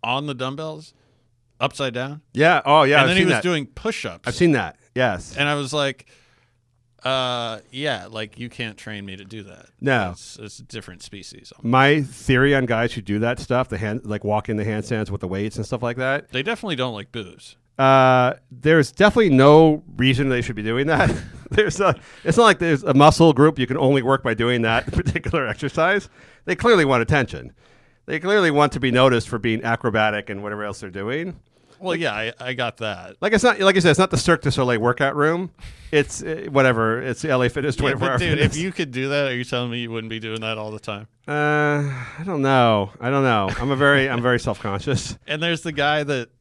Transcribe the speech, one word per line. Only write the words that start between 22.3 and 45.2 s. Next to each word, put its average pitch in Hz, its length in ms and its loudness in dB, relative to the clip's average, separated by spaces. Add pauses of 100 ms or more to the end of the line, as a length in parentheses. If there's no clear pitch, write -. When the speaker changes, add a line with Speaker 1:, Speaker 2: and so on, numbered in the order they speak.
Speaker 2:
not 233 80 8
like 196 120 6
there's 143 260 0
a 131 120 0
muscle 156 360 8
group 147 280 4
you 123 80 0
can 135 100 -4
only 139 240 2
work 135 220 0
by 113 100 0
doing 120 300 0
that 113 220 0
<laughs> 135 60 -10
particular 156 560 -4
exercise. 160 640 -2 (360)
They - 100 -2
clearly 220 280 4
want 127 200 2
attention. 113 500 -2 (540)
They 156 120 -6
clearly 185 300 2
want 147 240 4
to - 60 -6
be 127 100 0
noticed 123 400 4
for 120 80 -6
being 113 260 -2
acrobatic 107 680 0
and 101 100 -10
whatever 104 220 -8
else 101 160 -10
they're 101 100 -14
doing. 123 500 -8 (400)
Speaker 1:
Well, 185 160 -6
yeah, 160 180 -4
I, 110 260 -6
I 127 140 -10
got 120 240 -6
that. 95 440 -10
Speaker 2:
Like, 214 120 0
it's 202 100 2
not, 240 160 2
like 190 160 4
you 185 60 2
said, 165 100 6
it's 147 80 4
not 185 100 4
the - 80 -2
Cirque - 240 2
du 143 80 -2
Soleil 123 300 0
workout 135 360 0
room. 165 360 -2 (400)
It's, - 320 -2
uh, - 260 -10
whatever. 123 540 2
It's 127 180 -6
the 156 80 -6
L 127 140 2
A 120 60 2
Fitness 139 260 -4
Speaker 1:
Yeah, - 60 -6
Speaker 2:
twenty-four 139 180 -2
Speaker 1:
but 135 140 0
Speaker 2:
hour 123 40 0
Speaker 1:
dude, - 220 0
Speaker 2:
fitness. 151 160 2
Speaker 1:
if 156 80 -6
you 185 80 -4
could 165 200 -6
do 131 180 -4
that, 143 220 -2
are 123 40 -4
you 123 80 -6
telling 123 260 -4
me 120 120 -6
you 117 100 -8
wouldn't 113 180 -8
be 113 100 -8
doing 110 220 -8
that 110 160 -6
all 107 140 -10
the 107 80 -12
time? 107 280 -12 (200)
Speaker 2:
Uh, 139 40 -8 (880)
I 160 60 -10
don't 170 160 -4
know. 117 580 2
I 120 120 -4
don't 139 120 0
know. 107 360 0
I'm 123 100 -4
a 139 60 0
very, 139 340 2
I'm 120 140 -4
very 123 160 2
self-conscious. 107 840 -6